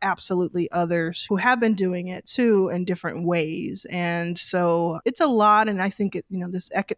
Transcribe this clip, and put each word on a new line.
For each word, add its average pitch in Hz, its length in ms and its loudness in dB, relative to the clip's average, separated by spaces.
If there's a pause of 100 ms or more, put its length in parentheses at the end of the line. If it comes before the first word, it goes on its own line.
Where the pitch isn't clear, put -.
absolutely 180 720 -2
others 170 580 -2
who 202 80 2
have 240 220 2
been 220 160 2
doing 180 320 -2
it 185 180 -10
too 214 440 2
in 180 160 -2
different 175 400 -4
ways. 170 640 -2
And 170 480 -2
so 170 680 0
it's 254 160 0
a 320 60 4
lot. 214 420 6
And 196 120 0
I 196 80 0
think 196 260 -2
it, 180 140 -8
you 190 100 -6
know, 180 100 -6
this 180 240 -8
ec-, - 240 -2